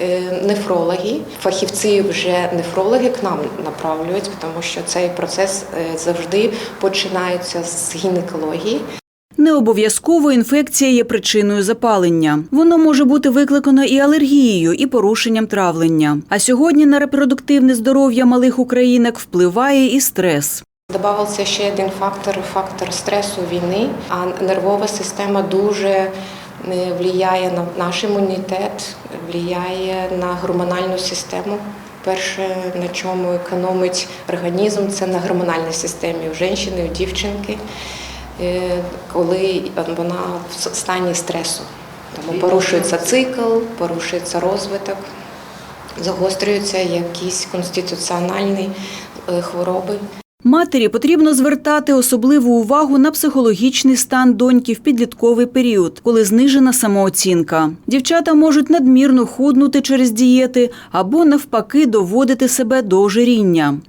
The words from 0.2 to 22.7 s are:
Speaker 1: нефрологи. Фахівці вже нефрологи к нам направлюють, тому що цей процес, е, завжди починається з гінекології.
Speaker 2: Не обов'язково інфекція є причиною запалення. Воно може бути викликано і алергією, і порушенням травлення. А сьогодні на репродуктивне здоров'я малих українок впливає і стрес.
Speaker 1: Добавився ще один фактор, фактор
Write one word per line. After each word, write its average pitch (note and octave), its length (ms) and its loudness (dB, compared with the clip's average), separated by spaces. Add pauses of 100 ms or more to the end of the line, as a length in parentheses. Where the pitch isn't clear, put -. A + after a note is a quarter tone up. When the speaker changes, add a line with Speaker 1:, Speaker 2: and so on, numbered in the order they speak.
Speaker 1:
нефрологи. F#3 680 -2 (260)
Фахівці G3 600 0
вже F3+ 540 -2
нефрологи G3 540 0
к B3+ 140 -4
нам E3+ 160 -4 (260)
направлюють, E3 640 -6 (120)
тому E3 200 -8
що E3 240 -8
цей F3+ 300 -2
процес, F#3+ 480 -4 (140)
е, E3 200 -6
завжди F3 520 -2 (320)
починається F3+ 840 -4
з - 320 -8
гінекології. F3 840 -4 (560)
Speaker 2:
Не D#4 160 6
обов'язково A#3+ 800 2
інфекція C4+ 600 2
є A#3+ 120 4
причиною G#3 600 0
запалення. F3 880 2
Воно E4 260 6
може D4+ 280 4
бути C#4+ 240 4
викликано C#4 540 4
і C4+ 160 4
алергією, C4+ 720 4
і G#3+ 140 0
порушенням A3 600 0
травлення. E3 840 0
А G3+ 100 0
сьогодні D4 460 4
на C#4+ 140 6
репродуктивне C#4 760 2
здоров'я C4 500 2
малих B3 340 4
українок B3 600 2
впливає A#3+ 760 2
і C#4 60 2
стрес. E3 640 -2 (300)
Speaker 1:
Добавився G#3 520 -2
ще G3+ 280 -2
один F#3+ 160 -2 (100)
фактор, G3 380 -4 (160)
фактор F#3+ 400 -6